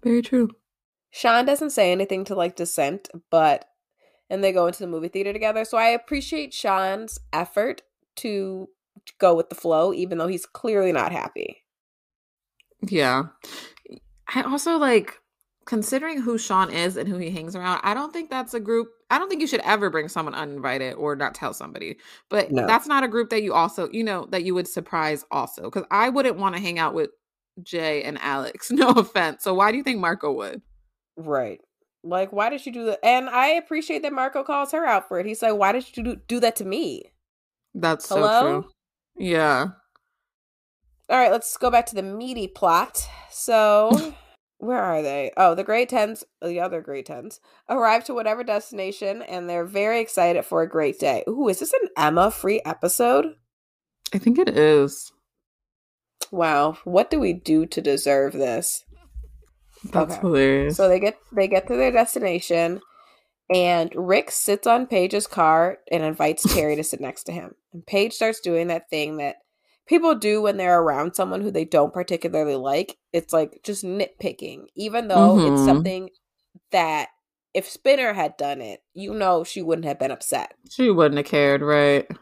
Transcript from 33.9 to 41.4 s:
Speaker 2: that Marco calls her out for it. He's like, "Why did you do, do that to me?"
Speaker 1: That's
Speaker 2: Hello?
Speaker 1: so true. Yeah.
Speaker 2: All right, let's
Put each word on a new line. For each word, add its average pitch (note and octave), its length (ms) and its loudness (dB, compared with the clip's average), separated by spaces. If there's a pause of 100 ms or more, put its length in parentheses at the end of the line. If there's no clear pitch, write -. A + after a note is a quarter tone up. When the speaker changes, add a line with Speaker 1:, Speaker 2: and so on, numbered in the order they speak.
Speaker 2:
that D4 120 -4
Marco C4+ 300 -4
calls C#4+ 280 -4
her D#4+ 140 -2
out G#3+ 240 2
for F3+ 100 -4
it. F#3 80 -4
He's G#3+ 160 -8
like, A3 120 2
"Why G3 180 4
did B3+ 220 -6
you A#3 80 -8
do, A#3 120 -6 (120)
do A#3+ 120 -2
that A#3 160 2
to G3+ 100 -6
me?" F#3+ 460 -6 (640)
Speaker 1:
That's E3 340 -2
Speaker 2:
Hello? E3 180 2
Speaker 1:
so A3+ 140 6 (200)
true. - 80 -14 (480)
Yeah. D#3+ 500 2 (1400)
Speaker 2:
All - 80 4
right, B3 140 6
let's A#3 260 -2